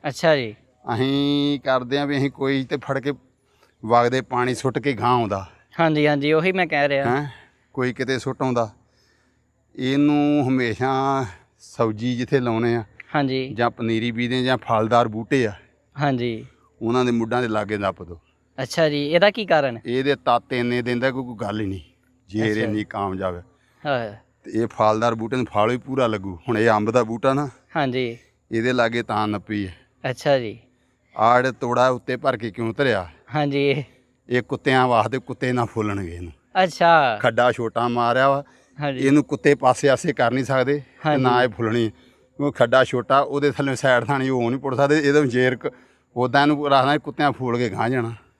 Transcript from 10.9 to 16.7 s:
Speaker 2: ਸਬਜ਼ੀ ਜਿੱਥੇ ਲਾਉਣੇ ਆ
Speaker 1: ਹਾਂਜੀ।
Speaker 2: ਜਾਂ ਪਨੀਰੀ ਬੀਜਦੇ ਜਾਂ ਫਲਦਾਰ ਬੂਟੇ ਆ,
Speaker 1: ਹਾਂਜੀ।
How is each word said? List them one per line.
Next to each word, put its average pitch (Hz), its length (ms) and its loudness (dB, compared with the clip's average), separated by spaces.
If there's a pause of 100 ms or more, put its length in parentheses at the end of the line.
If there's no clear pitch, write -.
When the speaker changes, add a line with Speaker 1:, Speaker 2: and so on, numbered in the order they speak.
Speaker 2:
ਸਬਜ਼ੀ 117 560 -4
ਜਿੱਥੇ 127 240 0
ਲਾਉਣੇ 117 360 0
ਆ 113 80 -4 (320)
Speaker 1:
ਹਾਂਜੀ। 131 340 -2
Speaker 2:
ਜਾਂ 117 220 -2
ਪਨੀਰੀ 113 400 -2
ਬੀਜਦੇ 120 320 -2
ਜਾਂ 127 140 0
ਫਲਦਾਰ 117 500 2
ਬੂਟੇ 113 400 -2
ਆ, 104 40 -4 (480)
Speaker 1:
ਹਾਂਜੀ। 123 460 -2 (360)